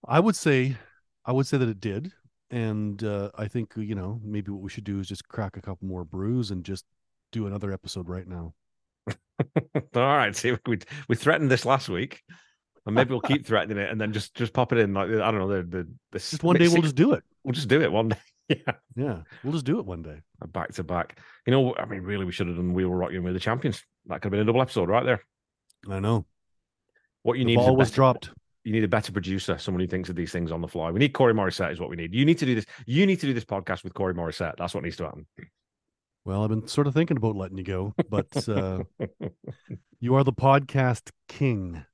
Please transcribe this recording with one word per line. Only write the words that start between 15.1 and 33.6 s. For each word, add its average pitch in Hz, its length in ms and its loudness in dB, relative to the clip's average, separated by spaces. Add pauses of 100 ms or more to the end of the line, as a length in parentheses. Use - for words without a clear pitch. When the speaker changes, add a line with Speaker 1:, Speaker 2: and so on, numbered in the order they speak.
Speaker 2:
don't 107 80 0
know, 95 100 0
the, 95 140 0
the, 87 240 -6 (240)
the - 80 -8
Speaker 1:
Just - 240 -8
one 175 120 4
day 170 120 8
we'll 170 80 6
Speaker 2:
six 170 80 6
Speaker 1:
just 147 120 0
do 185 180 6
it. - 100 -2 (200)
Speaker 2:
We'll 131 100 -2
just 139 140 -4
do 139 140 6
it 92 100 2
one 110 180 2
day. 104 120 0
<laughs> - 60 -20 (200)
Yeah. - 260 -2 (220)
Speaker 1:
Yeah. 117 260 -4 (220)
We'll 139 100 -4
just 147 120 -2
do 170 140 0
it 110 80 -8
one 85 160 -10
day. 76 180 -14 (180)
Speaker 2:
A 87 80 -12
back 82 280 -6
to 92 80 -6
back. 87 340 -4 (300)
You 120 40 4
know, 127 280 4
I - 60 -4
mean, 101 180 -8
really, 98 220 -4
we 87 60 -4
should 90 140 -2
have 85 120 -4
done 90 180 0
We 92 100 2
Will 90 80 0
Rock 90 160 -2
You 82 60 -8
and 90 100 -4
We're 90 80 -2
the 90 60 -2
Champions. 117 440 -2 (220)
That 73 160 -8
could - 40 -10
have 98 80 -2
been 104 80 2
a 107 40 2
double 117 160 4
episode 110 260 0
right 113 160 2
there. 123 200 0 (640)
Speaker 1:
I 95 100 -4
know. 104 280 2 (960)
Speaker 2:
What 120 160 0
you 127 40 2
Speaker 1:
The 120 40 4
Speaker 2:
need 117 120 6
is 123 60 6
a 131 40 8
Speaker 1:
ball 131 60 6
was 131 140 6
Speaker 2:
better, - 60 -8
Speaker 1:
dropped. 131 340 4 (340)
Speaker 2:
you 110 80 -6
need 110 120 2
a 104 40 2
better 107 240 0
producer, 92 460 -2
someone 92 240 -4
who 90 60 0
thinks 90 220 -4
of 87 60 -6
these 82 160 -6
things 85 200 -4
on 82 100 -4
the 82 60 -6
fly. 82 240 -4
We 95 80 0
need 139 140 4
Corey 120 200 6
Morissette 92 380 -2
is 82 80 -10
what 85 100 -8
we 85 60 -8
need. 85 180 -8
You 127 100 2
need 165 140 4
to 156 80 -2
do 127 80 2
this. 107 140 -2 (180)
You 160 220 4
need 185 140 2
to 156 40 -4
do 135 80 0
this 117 120 -4
podcast 95 380 -6